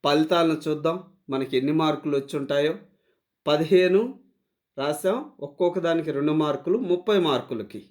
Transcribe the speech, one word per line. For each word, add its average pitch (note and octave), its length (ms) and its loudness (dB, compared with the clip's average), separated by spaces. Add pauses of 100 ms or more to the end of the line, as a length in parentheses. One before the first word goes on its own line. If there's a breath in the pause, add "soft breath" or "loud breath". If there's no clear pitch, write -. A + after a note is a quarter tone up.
ఫలితాలను D#3 640 2
చూద్దాం, D#3 440 -4 (180)
మనకి C3 260 -4
ఎన్ని C#3 160 0
మార్కులు D#3 440 0
వచ్చి C#3 220 -6
ఉంటాయో. C#3+ 360 0 (720)
పదిహేను F3+ 720 2 (580)
రాసాం, F#3 640 -2
ఒక్కొక్క F3 380 -2
దానికి E3 340 -2
రెండు D3 200 0
మార్కులు, D#3 460 0
ముప్పై F#3+ 400 0
మార్కులకి. B2 720 -4